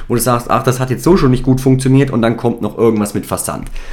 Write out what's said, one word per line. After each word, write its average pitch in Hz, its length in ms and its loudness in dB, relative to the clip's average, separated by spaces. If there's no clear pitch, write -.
wo 123 80 0
du 117 40 2
sagst, 120 300 0
"Ach, 120 140 0
das 127 160 0
hat 127 100 -2
jetzt 110 140 -4
so 170 120 4
schon 151 140 4
nicht 131 140 2
gut 131 180 2
funktioniert" 131 480 2
und 117 140 0
dann 113 120 0
kommt - 280 -4
noch 104 120 -6
irgendwas 107 380 2
mit 98 140 -6
Versand. - 420 -6